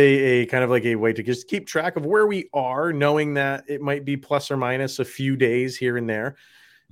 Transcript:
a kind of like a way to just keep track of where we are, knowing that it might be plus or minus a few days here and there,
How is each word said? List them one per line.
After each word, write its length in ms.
a 380
kind 180
of 60
like 160
a 100
way 180
to 100
just 240
keep 180
track 300
of 100
where 220
we 260
are, 400
knowing 400
that 340
it 140
might 240
be 120
plus 340
or 60
minus 420
a 60
few 300
days 400
here 220
and 100
there, 280